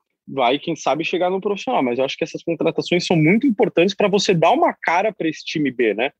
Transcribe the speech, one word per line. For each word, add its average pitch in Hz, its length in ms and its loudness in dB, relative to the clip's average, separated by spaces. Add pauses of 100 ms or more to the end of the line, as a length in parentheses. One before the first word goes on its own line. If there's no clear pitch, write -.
(260)
vai, 135 320 0
quem 165 160 -6
sabe, 147 300 -2
chegar 180 260 -2
no 190 100 -4
profissional. 202 440 -2
Mas 123 160 -2
eu 131 40 0
acho 139 120 -4
que - 80 -6
essas - 180 -8
contratações 165 640 -2
são 185 100 2
muito 170 300 4
importantes 196 480 2
pra 208 140 0
você 196 260 2
dar 165 160 4
uma 302 240 2
cara 190 380 0
pra 160 160 -6
esse - 160 -8
time 147 260 -2
B, 117 240 0
né? 120 240 -2